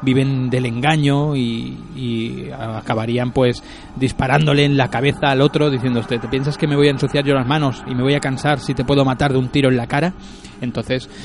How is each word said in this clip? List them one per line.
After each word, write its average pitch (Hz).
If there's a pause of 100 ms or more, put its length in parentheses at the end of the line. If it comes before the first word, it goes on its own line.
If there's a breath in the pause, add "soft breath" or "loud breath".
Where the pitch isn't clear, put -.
viven 131
del 127
engaño 143
y, 123 (200)
y 123
acabarían, 117
pues, 123 (320 loud breath)
disparándole 143
en 143
la 131
cabeza 139
al 135
otro, 151
diciendo: 123
"¿Usted 113
te 113
piensas 135
que 156
me 147
voy 143
a 143
ensuciar 139
yo 139
las 127
manos 143
y 135
me 123
voy 139
a 143
cansar 139
si 143
te 123
puedo 139
matar 135
de 127
un 127
tiro 135
en 127
la 120
cara?". 156 (460 loud breath)
Entonces, 123 (160 loud breath)